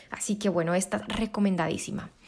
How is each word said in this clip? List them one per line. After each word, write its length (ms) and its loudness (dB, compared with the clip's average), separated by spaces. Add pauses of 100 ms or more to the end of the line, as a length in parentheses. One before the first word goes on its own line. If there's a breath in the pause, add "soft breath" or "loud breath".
(100)
así 260 -2
que 120 0
bueno, 260 2
esta 240 0
es 180 -4
recomendadísima. 960 0 (180 loud breath)